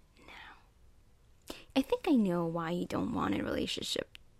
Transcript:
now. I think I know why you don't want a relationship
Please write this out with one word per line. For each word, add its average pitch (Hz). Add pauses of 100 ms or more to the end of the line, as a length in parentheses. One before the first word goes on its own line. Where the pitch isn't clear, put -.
(260)
now. - (220)
I 269
think -
I 302
know 175
why 165
you 180
don't -
want -
a -
relationship - (220)